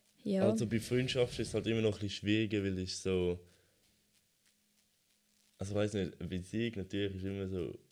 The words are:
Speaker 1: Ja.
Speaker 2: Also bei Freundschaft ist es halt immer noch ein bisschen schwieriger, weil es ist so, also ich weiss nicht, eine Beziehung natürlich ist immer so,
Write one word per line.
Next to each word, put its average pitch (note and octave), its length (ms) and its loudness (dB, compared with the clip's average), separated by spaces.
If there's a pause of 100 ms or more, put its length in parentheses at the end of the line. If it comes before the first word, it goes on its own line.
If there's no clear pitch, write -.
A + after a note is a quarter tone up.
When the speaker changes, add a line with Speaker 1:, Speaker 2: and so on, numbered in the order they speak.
(220)
Speaker 1:
Ja. F#3+ 260 2
Speaker 2:
Also A3 200 2
bei A2+ 100 0
Freundschaft B2 640 0
ist A2 80 -2
es - 60 -8
halt G#2+ 120 0
immer A2+ 160 2
noch G#2+ 140 4
ein - 60 -8
bisschen G2+ 80 -2 (100)
schwieriger, G#2 420 2
weil F#2+ 160 0
es F#2 140 -4
ist - 100 -8
so, F2+ 380 2 (2250)
also G2+ 140 -8
ich G2+ 40 0
weiss G#2 180 2
nicht, F#2+ 260 0
eine E2+ 80 -6
Beziehung G2+ 480 -2
natürlich G2 400 -2
ist F#2 80 -6
immer G2 240 -2
so, F2+ 300 -4 (140)